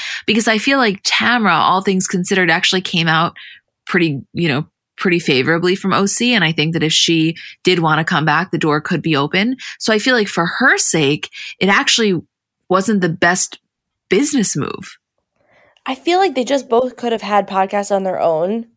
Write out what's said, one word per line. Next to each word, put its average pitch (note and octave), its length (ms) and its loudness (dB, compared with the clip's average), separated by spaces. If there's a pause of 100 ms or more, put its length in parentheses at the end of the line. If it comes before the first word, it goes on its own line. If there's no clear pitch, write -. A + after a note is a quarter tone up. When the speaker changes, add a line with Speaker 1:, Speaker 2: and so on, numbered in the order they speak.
(280)
Speaker 1:
because A3 220 2
I A3 80 2
feel C4+ 220 2
like G#3+ 240 0
Tamra, G#3+ 500 0
all E3 280 2
things F#3+ 260 0
considered, F#3 440 0
actually F#3 300 0
came E3+ 260 -2
out D#3+ 300 0 (500)
pretty, E3 340 0 (120)
you E3 160 -2
know, C#3+ 180 -2 (300)
pretty F3 200 0
favorably E3 600 0
from F#3+ 160 -2
O F3+ 140 2
C. A#3+ 260 2
And G3 100 2
I D#3+ 80 0
think D#3+ 220 -2
that D3 100 0
if D#3 80 0
she D#3+ 460 2 (260)
did F3+ 160 2
want D#3 200 2
to D#3+ 40 -2
come D#3 220 0
back, D#3+ 260 0
the E3+ 60 -4
door D3+ 240 0
could D#3+ 200 -4
be D#3+ 140 0
open. F#3+ 400 0 (240)
So A3 140 0
I G#3+ 40 2
feel B3 160 0
like G#3+ 140 2
for E3+ 180 -2
her C4+ 320 2
sake, D3+ 520 0 (320)
it F#3+ 80 2
actually G#3+ 520 2 (460)
wasn't G3 320 2
the F3 80 0
best F3 520 0 (500)
business C4+ 480 2
move. - 400 -8 (880)
Speaker 2:
I C4 100 -4
feel E4+ 240 0
like F4+ 160 0
they B3+ 80 0
just C4+ 240 -2
both B3 300 0
could A#3+ 160 -4
have G#3+ 80 -4
had G3+ 260 0
podcasts G3+ 480 -2
on F#3+ 80 0
their F#3 160 -4
own E3+ 580 -2